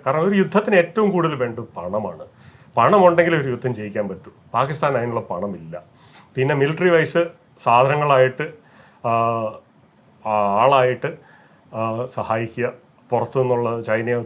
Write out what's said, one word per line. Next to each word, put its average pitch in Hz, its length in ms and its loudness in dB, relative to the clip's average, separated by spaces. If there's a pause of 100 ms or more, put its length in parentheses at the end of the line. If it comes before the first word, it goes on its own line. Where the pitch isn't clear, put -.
കാരണം 143 140 0
ഒരു 202 140 0
യുദ്ധത്തിന് 196 420 2
ഏറ്റവും 190 340 2
കൂടുതൽ 165 240 0
വേണ്ടത് 117 300 -6 (120)
പണമാണ്. 90 500 -8 (500)
പണമുണ്ടെങ്കിൽ 170 600 4
ഒരു 135 120 -2
യുദ്ധം 123 260 -4
ജയിക്കാൻ 104 340 -6
പറ്റൂ. - 220 -14 (240)
പാകിസ്ഥാൻ 135 420 -2
അതിനുള്ള 117 240 -4
പണമില്ല. 87 640 -10 (520)
പിന്നെ 135 200 0
മിലിറ്ററി 156 340 0
വൈസ് 165 400 2 (340)
സാധനങ്ങളായിട്ട്, 135 920 4 (540)
ആ, 117 40 0 (1160)
ആ, 110 60 -4
ആളായിട്ട്, 123 840 2 (580)
ആ, 113 320 -6
സഹായിക്കുക. 113 680 -6 (380)
പുറത്തു 123 300 -2
നിന്നുള്ള 120 400 -2
ചൈനയോ 113 460 -2